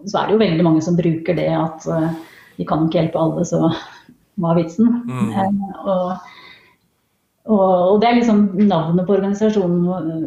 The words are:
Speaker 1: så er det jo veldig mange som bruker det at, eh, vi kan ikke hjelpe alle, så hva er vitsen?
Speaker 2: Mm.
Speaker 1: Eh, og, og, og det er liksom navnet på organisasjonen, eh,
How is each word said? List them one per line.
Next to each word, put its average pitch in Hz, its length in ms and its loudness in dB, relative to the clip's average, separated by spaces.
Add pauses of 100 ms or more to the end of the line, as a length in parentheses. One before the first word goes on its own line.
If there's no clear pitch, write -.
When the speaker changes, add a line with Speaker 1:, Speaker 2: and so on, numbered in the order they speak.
Speaker 1:
så 185 140 -4
er - 80 -2
det 180 60 0
jo 220 60 2
veldig 175 260 2
mange 160 180 4
som 175 140 0
bruker 165 400 0
det 156 180 -2
at, 160 320 -6
eh, 160 240 -2 (460)
vi 180 80 -8
kan 160 240 -2
ikke 170 100 0
hjelpe 160 220 -2
alle, 160 240 -2
så 165 160 -2 (800)
hva 170 100 -2
er 170 140 2
vitsen? 233 420 0
Speaker 2:
Mm. 214 240 -4
Speaker 1:
Eh, 196 560 -4
og, 185 320 -2 (1300)
og, 208 160 2 (300)
og 214 80 4
det 233 80 4
er 240 100 4
liksom 220 240 4 (260)
navnet 170 380 2
på 202 120 2
organisasjonen, 196 640 0
eh, 165 420 -4